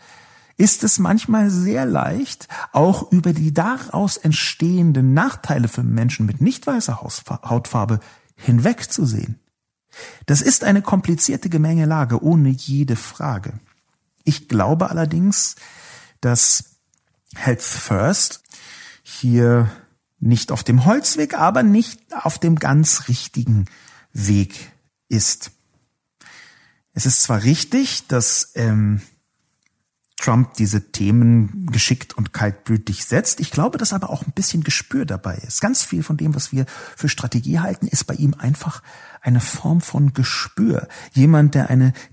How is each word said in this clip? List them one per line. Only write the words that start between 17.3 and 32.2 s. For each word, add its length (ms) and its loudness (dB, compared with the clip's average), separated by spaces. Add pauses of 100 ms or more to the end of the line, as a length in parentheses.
Health 280 -2
First 800 -2 (600)
hier 680 2 (480)
nicht 320 0
auf 140 -6
dem 220 4
Holzweg, 520 0
aber 240 2
nicht 380 2 (140)
auf 240 -6
dem 180 2
ganz 520 0
richtigen 580 0 (460)
Weg 600 -2 (360)
ist. 420 -2 (1400)
Es 120 -4
ist 160 2
zwar 200 0
richtig, 640 0
dass, 480 -2
ähm, 480 0 (1200)
Trump 300 2
diese 360 -2
Themen 800 2
geschickt 440 -2
und 180 -6